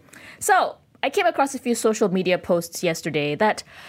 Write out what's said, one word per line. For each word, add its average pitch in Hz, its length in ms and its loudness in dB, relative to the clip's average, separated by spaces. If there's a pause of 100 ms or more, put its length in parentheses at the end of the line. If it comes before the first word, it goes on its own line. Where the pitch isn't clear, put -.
(400)
So, 359 380 2 (260)
I 269 60 0
came 381 160 0
across 311 300 0
a - 20 -6
few 247 160 -2
social 220 360 2
media 180 280 0
posts 170 460 -2
yesterday 156 500 -2
that 208 300 0 (260)